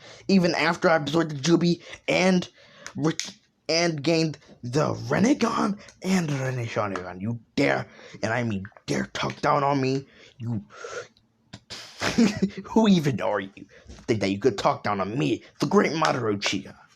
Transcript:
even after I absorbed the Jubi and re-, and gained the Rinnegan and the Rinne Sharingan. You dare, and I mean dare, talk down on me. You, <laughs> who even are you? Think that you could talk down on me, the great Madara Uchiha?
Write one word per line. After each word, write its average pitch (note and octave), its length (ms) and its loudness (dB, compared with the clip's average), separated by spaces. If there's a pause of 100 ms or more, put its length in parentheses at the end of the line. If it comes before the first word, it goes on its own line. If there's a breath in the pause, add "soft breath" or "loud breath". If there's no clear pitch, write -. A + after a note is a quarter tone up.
(280 loud breath)
even F3+ 260 4
after E3 340 0
I E3 80 6
absorbed D#3 340 0
the D3 100 -8
Jubi E3+ 420 2 (240 loud breath)
and F3 420 2 (480 loud breath)
re-, D3+ 180 0 (540)
and E3 340 0
gained D#3+ 360 0 (240 loud breath)
the B2 320 0
Rinnegan G3+ 840 0 (240 loud breath)
and F#3 260 0
the D3 60 -2
Rinne B2+ 320 -4
Sharingan. F#2 540 -6
You A2+ 200 -6 (160)
dare, C3+ 300 2 (360 loud breath)
and G#2+ 100 -2
I A#2+ 100 0
mean G#2 220 -4 (220)
dare, C3 260 -4
talk - 280 -6
down C#3+ 240 2
on C#3 160 2
me. C3 260 -2 (320 loud breath)
You, A2+ 260 -6 (1400 loud breath)
<laughs> - 640 0
who A3 240 4
even D3 320 4
are G#2 200 0
you? - 260 -12 (400 loud breath)
Think A2+ 140 0
that G2 100 2
you G2 80 0
could A#2+ 200 2
talk C#3 240 0
down G2+ 180 -2
on G2+ 180 -4
me, C3+ 240 -2 (180 loud breath)
the D3+ 60 0
great G3 260 2
Madara C3 440 -2
Uchiha? - 380 -6 (220)